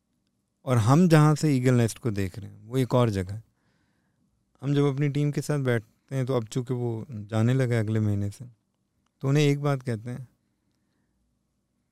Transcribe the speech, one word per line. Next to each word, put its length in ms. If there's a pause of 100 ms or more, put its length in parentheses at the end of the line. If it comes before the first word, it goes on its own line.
(640)
और 140
हम 300
जहाँ 260
से 220
ईगल 180
नेस्ट 240
को 120
देख 280
रहे 120
हैं 140
वो 120
एक 180
और 160
जगह 240
है। 120 (1160)
हम 120
जब 100
अपनी 240
टीम 240
के 80
साथ 180
बैठते 580
हैं, 100
तो 80
अब 120
चूँकि 280
वो 360
जाने 440
लगा 200
है 60
अगले 200
महीने 300
से, 140 (760)
तो 80
उन्हें 160
एक 180
बात 200
कहते 280
हैं, 180 (1600)